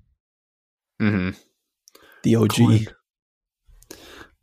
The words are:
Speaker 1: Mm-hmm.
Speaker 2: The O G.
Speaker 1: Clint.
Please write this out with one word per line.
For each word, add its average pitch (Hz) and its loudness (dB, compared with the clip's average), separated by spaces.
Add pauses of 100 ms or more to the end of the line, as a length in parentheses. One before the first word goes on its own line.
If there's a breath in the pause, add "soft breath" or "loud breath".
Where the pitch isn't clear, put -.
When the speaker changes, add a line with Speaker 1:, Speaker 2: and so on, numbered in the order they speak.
(1000)
Speaker 1:
Mm-hmm. 101 -2 (920 loud breath)
Speaker 2:
The 117 2
O 110 2
G. 113 0
Speaker 1:
Clint. 110 2 (1500 loud breath)